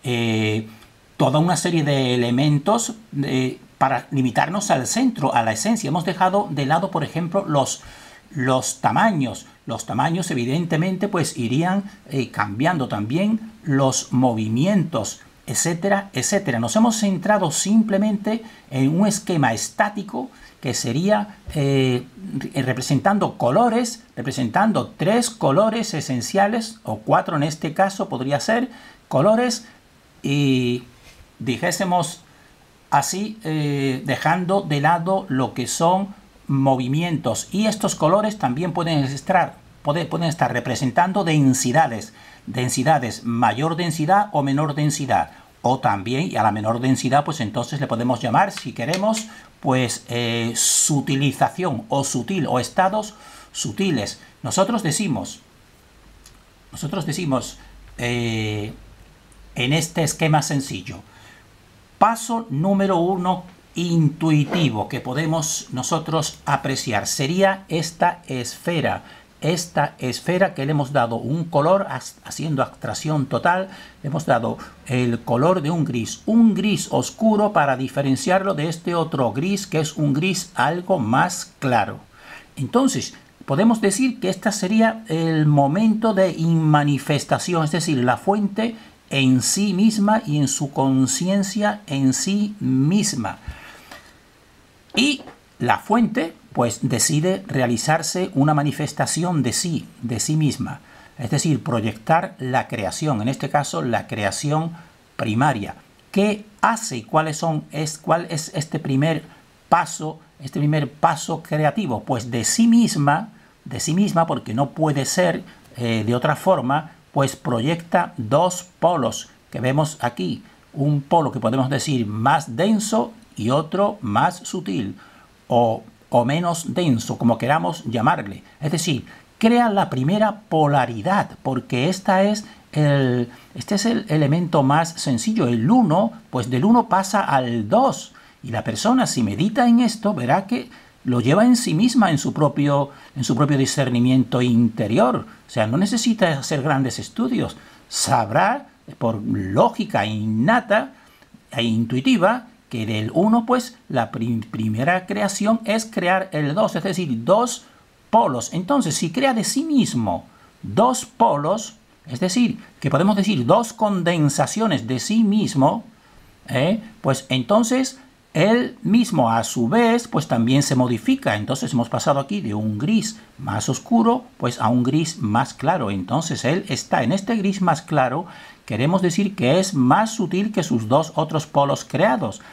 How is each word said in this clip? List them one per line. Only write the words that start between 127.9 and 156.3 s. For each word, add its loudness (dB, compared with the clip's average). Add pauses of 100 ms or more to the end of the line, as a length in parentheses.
Es -4
decir, -2 (320)
crea 4
la 0
primera 0
polaridad, 2 (120)
porque -2
esta 2
es 0 (260)
el, 2 (260)
este -4
es 0
el 0
elemento 2
más 4
sencillo. -2
El 2
uno, 4 (160)
pues -4
del 0
uno 4
pasa 0
al 0
dos. 0 (300)
Y -10
la -4
persona, 2
si 0
medita 2
en 6
esto, 0
verá 0
que -6 (340)
lo 0
lleva 4
en 6
sí 0
misma, 4
en 2
su -4
propio, 2 (240)
en -4
su 0
propio 2
discernimiento 2
interior. 2 (220)
O -20
sea, 0
no 0
necesita 2
hacer -4
grandes 0
estudios. -4 (320)
Sabrá, 0 (300)
por -2
lógica 0
innata 0 (600)
e -2
intuitiva, 2 (220)
que -6
del -4
uno, 4
pues, -2 (140)
la -2
prim-, -2
primera 0
creación 0
es 0
crear 0